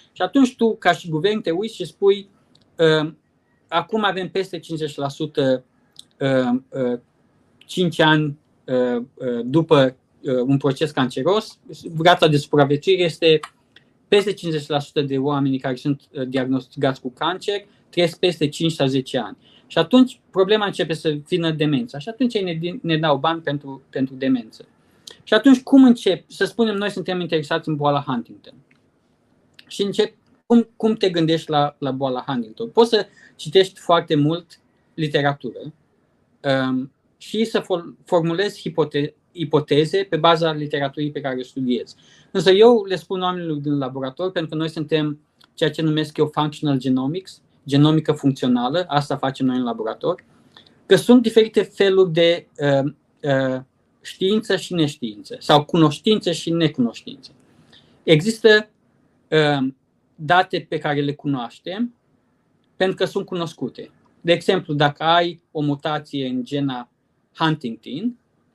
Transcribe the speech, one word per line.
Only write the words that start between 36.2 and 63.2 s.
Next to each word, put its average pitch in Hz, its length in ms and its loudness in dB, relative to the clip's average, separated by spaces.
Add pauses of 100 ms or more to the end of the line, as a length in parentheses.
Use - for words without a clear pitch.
um, 131 240 -4 (260)
și 220 280 -4
să 220 140 -2
fol-, 170 360 -6 (100)
formulezi 175 540 -2
hipote-, 151 540 -4 (180)
ipoteze 151 720 0
pe 165 140 -4
baza 165 340 2
literaturii 147 600 -4
pe 147 100 -10
care 131 180 -6
o 127 40 -8
studiezi. 123 520 -4 (360)
Însă 185 200 2
eu 220 320 6
le 190 120 -6
spun 185 260 -6
oamenilor 180 360 -4
din 143 200 -2
laborator, 135 540 -6
pentru 165 200 -6
că 156 60 -6
noi 160 120 -4
suntem 151 500 -2 (340)
ceea 156 180 0
ce 160 100 -8
numesc 151 360 -2
eu 151 80 2
functional 151 520 -2
genomics, 135 640 -4 (240)
genomică 151 460 2
funcțională, 135 760 0
asta 143 300 -2
facem 135 280 -4
noi 127 120 0
în 127 60 -2
laborator, 113 640 -6 (600)
că 196 100 4
sunt 240 260 6
diferite 220 400 2
feluri 190 500 2
de, 170 360 2 (120)
uh, 139 320 0 (300)
uh, 135 400 -2 (400)
știință 202 540 -2
și 175 180 -6
neștiință, 131 680 -6
sau 151 260 4
cunoștință 175 640 2
și 165 180 -6
necunoștință. 151 800 -4 (720)
Există, 214 640 4 (600)
uh, 143 380 2 (480)
date 175 540 0
pe 160 80 -4
care 147 240 -2
le 143 120 -2
cunoaștem 151 800 -8 (800)
pentru 185 200 -2
că 190 100 -2
sunt 190 200 -4